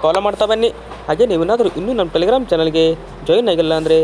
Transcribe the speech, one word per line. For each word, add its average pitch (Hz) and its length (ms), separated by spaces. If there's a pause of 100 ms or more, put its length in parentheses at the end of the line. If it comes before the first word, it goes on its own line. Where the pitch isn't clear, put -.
ಫಾಲೋ 165 220
ಮಾಡ್ತಾ 208 260
ಬನ್ನಿ. 226 180 (380)
ಹಾಗೆ 160 240
ನೀವೇನಾದರೂ 185 380 (100)
ಇನ್ನೂ 208 200
ನಮ್ಮ 170 160
Telegram 220 360
ಚಾನಲ್ಗೆ 160 320 (440)
ಜಾಯಿನ್ 214 260
ಆಗಿಲ್ಲ 160 280
ಅಂದ್ರೆ 160 220